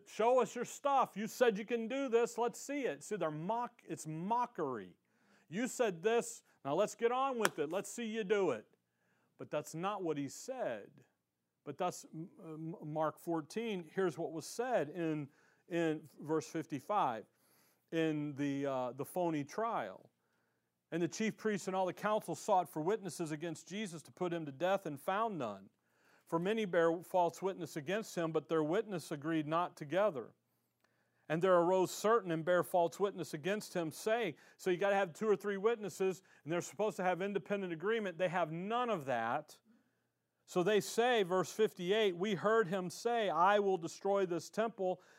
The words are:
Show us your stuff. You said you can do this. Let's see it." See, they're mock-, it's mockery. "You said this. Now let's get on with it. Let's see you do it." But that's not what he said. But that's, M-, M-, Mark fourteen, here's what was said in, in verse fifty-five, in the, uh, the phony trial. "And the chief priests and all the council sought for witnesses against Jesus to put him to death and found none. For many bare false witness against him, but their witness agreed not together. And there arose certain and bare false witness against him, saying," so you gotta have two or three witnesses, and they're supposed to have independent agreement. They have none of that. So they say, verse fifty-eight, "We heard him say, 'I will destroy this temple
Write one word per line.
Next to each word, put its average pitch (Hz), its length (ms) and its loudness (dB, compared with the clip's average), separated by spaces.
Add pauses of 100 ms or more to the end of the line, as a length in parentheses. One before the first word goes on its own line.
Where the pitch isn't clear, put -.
Show 240 340 4
us - 140 0
your 240 100 -4
stuff. 269 520 2
You 214 100 -4
said 233 320 4
you 220 80 -6
can 233 200 -2
do 269 220 -2
this. 233 300 2
Let's 233 200 0
see 285 240 -6
it." 147 220 -2
See, 214 120 -6
they're 160 140 0
mock-, 208 560 -4
it's 160 200 -8
mockery. 160 880 -2 (560)
"You 220 180 -2
said 196 340 0
this. 226 400 0 (220)
Now 139 120 0
let's 202 180 2
get 233 180 2
on 262 260 0
with 208 200 2
it. 147 120 -2
Let's 190 220 -4
see 240 140 -4
you 220 180 -4
do 190 280 2
it." 107 120 -4 (760)
But 127 120 -12
that's 151 240 -6
not 190 280 -4
what 156 140 0
he 139 120 -4
said. 147 600 -8 (760)
But 143 140 -12
that's, - 340 -4
M-, 165 160 -10 (160)
M-, 160 480 -10
Mark 151 260 -2
fourteen, 175 640 -4 (100)
here's 180 240 0
what 156 140 -6
was 160 140 -8
said 226 420 0
in, 156 400 -2 (400)
in 160 320 0 (200)
verse 156 260 -2
fifty-five, 147 800 0 (680)
in 156 440 0
the, 139 300 -2
uh, 127 300 -2
the 135 80 -4
phony 165 400 0
trial. 175 640 -4 (800)
"And 165 100 -2
the 170 60 2
chief 208 300 -2
priests 208 320 -2
and 185 80 -2
all 185 100 2
the 175 60 -2
council 208 420 -2
sought 180 340 2
for 156 140 -4
witnesses 185 480 -2
against 156 380 -6
Jesus 175 340 -8
to - 80 -20
put 180 220 -4
him 170 140 -4
to 143 60 -8
death 180 340 0
and 143 120 -6
found 202 400 -2
none. 101 300 -6 (580)
For 170 140 0
many 214 240 0
bare 170 380 4
false 170 380 2
witness 180 360 -4
against 180 400 -4
him, 165 160 0
but 156 160 0
their 160 160 2
witness 185 480 -2
agreed 156 340 -2
not 160 300 0
together. 160 540 0 (1000)
And 165 120 0
there 185 120 6
arose 175 360 6
certain 202 400 2
and 160 120 0
bare 175 200 4
false 170 360 2
witness 190 360 -2
against 190 400 -4
him, 165 180 -2
saying," 220 440 -2 (200)
so - 140 -2
you 180 80 2
gotta 202 180 4
have 190 160 0
two 220 160 -4
or 202 80 6
three 202 220 -2
witnesses, 190 640 0 (220)
and 147 80 -4
they're 170 100 0
supposed - 340 -2
to 185 80 -4
have 180 160 2
independent 196 540 -4
agreement. 190 420 -2
They 180 120 0
have 165 220 0
none 214 380 -2
of 175 160 -2
that. 127 540 -2 (880)
So 180 140 0
they 202 180 6
say, 233 440 2
verse 180 280 0
fifty-eight, 202 640 2
"We 196 180 0
heard 202 340 4
him 180 200 -2
say, 233 400 0
'I 180 300 6
will 196 180 2
destroy 196 480 0
this 170 240 -4
temple 196 540 -2 (160)